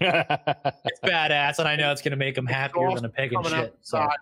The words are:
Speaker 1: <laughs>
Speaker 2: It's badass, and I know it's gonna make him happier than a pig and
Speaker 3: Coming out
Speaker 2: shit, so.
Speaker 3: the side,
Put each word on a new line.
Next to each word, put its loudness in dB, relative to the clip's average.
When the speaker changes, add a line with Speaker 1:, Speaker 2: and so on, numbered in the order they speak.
Speaker 1:
<laughs> -
Speaker 2:
It's -2
badass, 2
and 2
I 0
know 2
it's -4
gonna 2
make -2
him -2
happier 0
than -4
a -4
pig -2
and 0
Speaker 3:
Coming 0
out 0
Speaker 2:
shit, -14
so. -4
Speaker 3:
the 2
side, 0